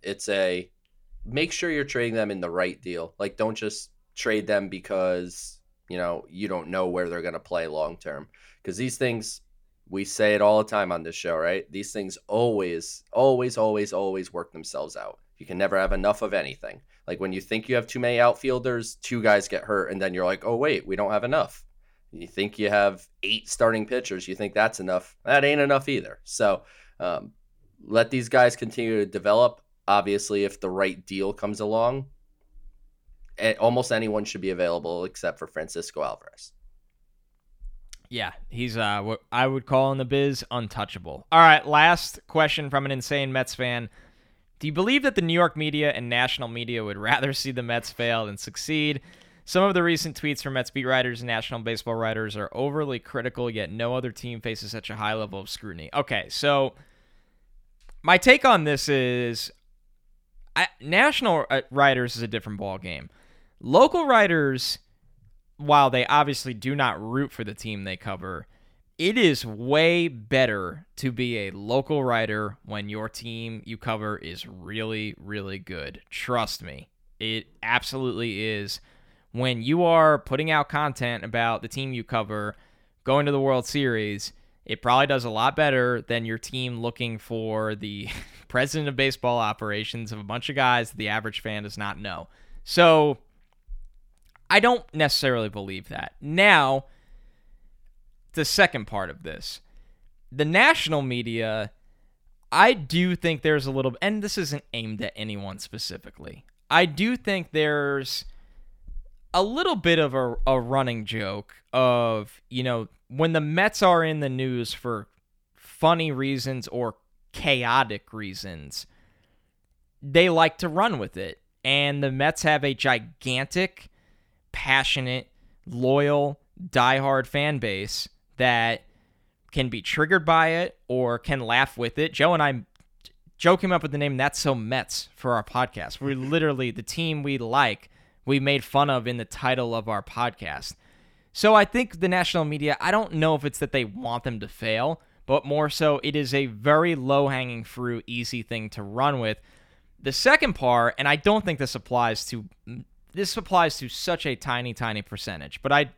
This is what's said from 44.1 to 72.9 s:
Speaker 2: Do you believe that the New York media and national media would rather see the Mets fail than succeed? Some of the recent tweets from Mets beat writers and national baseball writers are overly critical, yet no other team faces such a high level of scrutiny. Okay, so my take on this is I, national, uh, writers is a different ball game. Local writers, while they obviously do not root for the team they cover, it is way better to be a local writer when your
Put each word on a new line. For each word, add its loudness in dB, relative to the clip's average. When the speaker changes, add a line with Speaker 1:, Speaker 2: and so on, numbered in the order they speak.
Speaker 2:
Do -6
you -4
believe 2
that 0
the 2
New 0
York 2
media 0
and -6
national 0
media -6
would -6
rather 0
see -6
the -6
Mets -4
fail -2
than -10
succeed? -4
Some 4
of 4
the 4
recent -2
tweets -4
from -8
Mets -4
beat -6
writers 0
and -10
national -4
baseball -4
writers -4
are -8
overly -4
critical, -6
yet -6
no -4
other -4
team -12
faces -8
such -12
a -10
high -2
level -6
of -14
scrutiny. -12
Okay, -2
so 0
my 6
take 6
on 6
this 0
is 0
I, 4
national, 2
uh, 0
writers 4
is -6
a -6
different -6
ball -8
game. -12
Local 6
writers, 4
while 6
they 2
obviously 2
do -4
not 0
root -2
for -10
the -8
team -8
they -6
cover, -10
it 0
is 4
way 2
better -2
to -2
be -4
a -4
local -2
writer -2
when -8
your -8